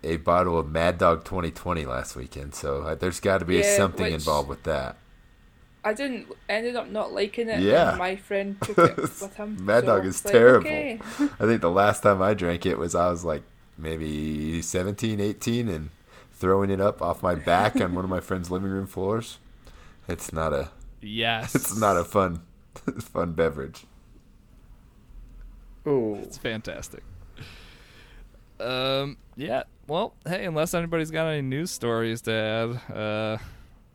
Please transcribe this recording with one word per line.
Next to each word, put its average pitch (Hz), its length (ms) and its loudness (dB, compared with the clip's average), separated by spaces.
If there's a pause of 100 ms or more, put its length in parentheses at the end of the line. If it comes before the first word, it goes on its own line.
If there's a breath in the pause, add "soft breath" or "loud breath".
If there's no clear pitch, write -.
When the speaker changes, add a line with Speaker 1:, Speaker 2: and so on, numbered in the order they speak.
Speaker 1:
a 82 140 0
bottle 87 420 4
of 73 120 0
Mad 85 280 2
Dog 85 240 4
twenty 87 300 -4
twenty 85 320 -4
last 64 320 -8
weekend, 69 380 -12
so, 71 280 -4
uh, 78 140 -4
there's 90 240 -2
gotta 95 240 2
be 90 140 4
Speaker 2:
Yeah, 101 180 6
Speaker 1:
something 95 280 2
Speaker 2:
which 85 100 0
Speaker 1:
involved 76 340 0
with 69 160 -10
that. 69 320 -4 (880)
Speaker 2:
I 214 100 0
didn't, 247 320 -6 (220)
ended 233 280 -4
up 202 140 -6
not 208 220 -4
liking 208 360 -4
it, 220 120 -2
Speaker 1:
Yeah. 110 300 6
Speaker 2:
and - 80 -2
my 185 180 -4
friend 196 440 -6
Speaker 1:
<laughs> - 20 -10
Speaker 2:
took 208 160 -6
it 165 180 6
with 156 400 -6
him, 208 280 -8
Speaker 1:
Mad 110 200 6
Speaker 2:
so - 20 -4
Speaker 1:
Dog 98 200 4
Speaker 2:
it's 95 120 -4
Speaker 1:
is - 60 -6
Speaker 2:
like, 202 80 0
Speaker 1:
terrible. 120 340 10
Speaker 2:
okay. 285 320 -4 (100)
<laughs> - 100 -10 (220 loud breath)
Speaker 1:
I - 60 2
think - 140 4
the 85 100 2
last 101 320 4
time 98 180 6
I 101 140 4
drank 87 320 0
it 80 120 2
was 82 160 -2
I 87 160 4
was, 85 140 -2
like, 78 180 -2 (360)
maybe 78 840 -4
seventeen, 101 580 -2
eighteen, 117 480 -2
and 78 220 -6 (420 soft breath)
throwing 98 380 2
it 95 100 0
up 104 220 2
off 85 200 -2
my 90 120 2
back 87 420 2
on 90 180 0
one 92 100 -2
of 92 60 -4
my 92 100 -2
friend's 90 300 -6
living 95 200 -2
room 98 160 -4
floors. 104 520 -4 (680 soft breath)
It's 85 240 -8
not 80 220 0
a 69 160 -4 (320)
Speaker 3:
Yes. 113 520 -2
Speaker 1:
<laughs> - 0 -
it's 113 240 -2
not 101 200 6
a 87 60 2
fun, 90 360 2 (320)
<laughs> - 280 -8
fun 85 340 -4
beverage. 76 500 -2 (2000)
Speaker 4:
Ooh. 117 360 0
Speaker 3:
It's - 160 -14
fantastic. 110 640 -8 (1600 loud breath)
Um, 131 560 -2 (200)
yeah. 127 260 -4 (240)
Well, 175 280 -4 (120)
hey, 185 180 -4
unless 165 300 -2
anybody's 165 360 -2
got 160 180 -2
any 151 140 -2
news 135 280 -4
stories 113 520 -2
to 113 100 -2
add, 113 640 -2
uh, 107 420 -2 (560 loud breath)